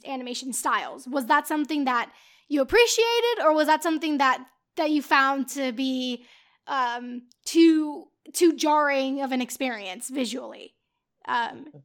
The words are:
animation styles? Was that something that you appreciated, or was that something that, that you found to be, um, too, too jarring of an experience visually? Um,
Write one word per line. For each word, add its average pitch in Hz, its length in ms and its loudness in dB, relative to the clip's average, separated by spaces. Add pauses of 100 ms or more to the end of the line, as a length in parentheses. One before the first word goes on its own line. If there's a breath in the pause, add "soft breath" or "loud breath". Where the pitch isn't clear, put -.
animation 254 480 -8
styles? 214 520 -4
Was 262 200 -4
that 294 200 2
something 302 380 -2
that 247 280 -2 (360 soft breath)
you 277 140 0
appreciated, 466 800 2
or 311 100 4
was 302 140 4
that 311 160 2
something 311 360 0
that, 262 220 2 (360)
that 311 120 0
you 302 120 2
found 277 480 2
to 262 240 -4
be, 254 500 -4 (440 soft breath)
um, 247 560 -4 (220)
too, 311 600 4 (260)
too 330 240 4
jarring 277 640 0
of 262 120 -4
an 254 80 0
experience 233 680 -8
visually? 254 680 -8 (520)
Um, 233 400 -4 (180)